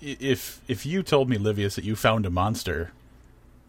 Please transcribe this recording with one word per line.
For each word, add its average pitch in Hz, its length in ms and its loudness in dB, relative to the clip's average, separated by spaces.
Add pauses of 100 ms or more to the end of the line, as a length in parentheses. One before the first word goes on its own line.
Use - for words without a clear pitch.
i-, 143 180 -10
if, 131 480 -2
if 113 180 -4
you 180 180 -2
told 135 260 4
me, 120 80 2
Livius, 101 380 0
that - 80 -6
you 107 120 -2
found 110 300 2
a 92 60 -2
monster 90 600 0 (760)